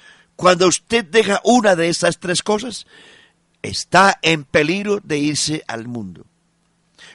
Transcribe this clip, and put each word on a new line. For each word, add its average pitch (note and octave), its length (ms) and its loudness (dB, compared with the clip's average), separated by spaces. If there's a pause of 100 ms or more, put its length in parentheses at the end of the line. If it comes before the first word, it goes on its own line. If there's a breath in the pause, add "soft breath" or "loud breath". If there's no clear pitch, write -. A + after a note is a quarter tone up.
(360 soft breath)
Cuando F3+ 300 4
usted A3+ 380 -2
deja G3 400 0
una G#3+ 320 4
de E3 120 0
esas E3+ 300 -2
tres F3 240 -6
cosas, G#3+ 440 -6 (760 soft breath)
está F3 600 2
en D#3+ 220 0
peligro G3+ 600 -2
de D3+ 140 -4
irse D3+ 500 -4
al A2+ 180 -10
mundo. A2 400 -12 (880 loud breath)